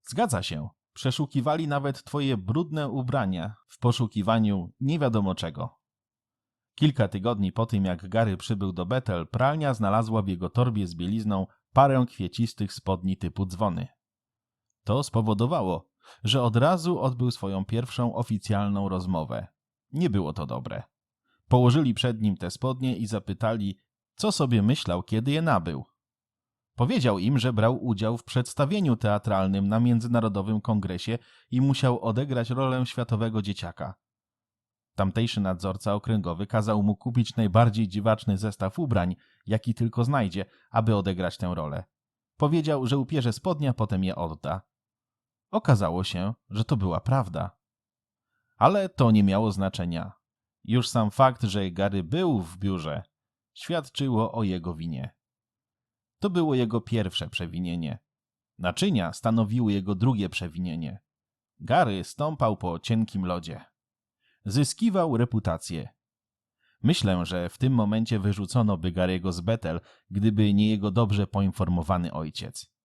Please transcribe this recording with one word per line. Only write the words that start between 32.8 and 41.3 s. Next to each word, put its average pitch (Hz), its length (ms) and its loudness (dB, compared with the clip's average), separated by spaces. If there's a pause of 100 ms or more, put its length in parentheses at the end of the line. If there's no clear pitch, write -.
światowego 113 560 -2
dzieciaka. 85 520 -8 (1000)
Tamtejszy 107 460 0
nadzorca 95 540 -2
okręgowy 101 520 -2
kazał 107 360 0
mu 104 140 2
kupić 117 400 -2
najbardziej 110 520 4
dziwaczny 104 500 0
zestaw 101 400 -4
ubrań, 101 380 0 (300)
jaki 110 280 -2
tylko 117 300 0
znajdzie, 98 400 0 (260)
aby 110 260 2
odegrać 92 400 -2